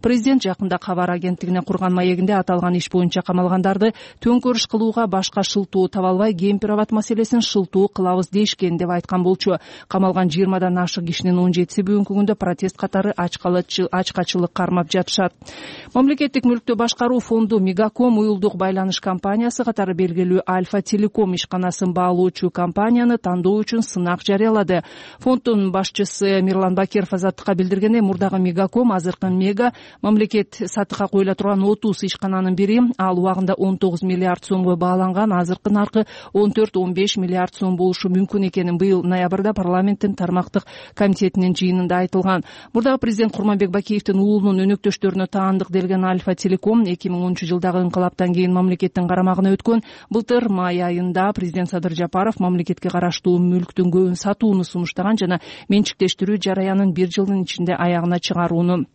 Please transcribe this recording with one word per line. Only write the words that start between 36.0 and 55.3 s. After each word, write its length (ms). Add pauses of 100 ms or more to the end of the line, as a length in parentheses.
он 180
төрт, 240
он 180
беш 220
миллиард 400
сом 220
болушу 320
мүмкүн 400
экенин 280
быйыл 240
ноябрда 520
парламенттин 600
тармактык 520 (280)
комитетинин 600
жыйынында 480
айтылган. 420 (300)
Мурдагы 240
президент 360
Курманбек 380
Бакиевдин 480
уулунун 460
өнөктөштөрүнө 600
таандык 440
делген 320
Альфа 320
Телеком 480
эки 240
миң 160
онунчу 220
жылдагы 400
инкылаптан 480
кийин 200
мамлекеттин 540
карамагына 480
өткөн. 280 (260)
Былтыр 400
май 320
айында 520
президент 360
Садыр 260
Жапаров 460
мамлекетке 480
караштуу 500
мүлктүн 480
көбүн 280
сатууну 500
сунуштаган 500
жана 240 (300)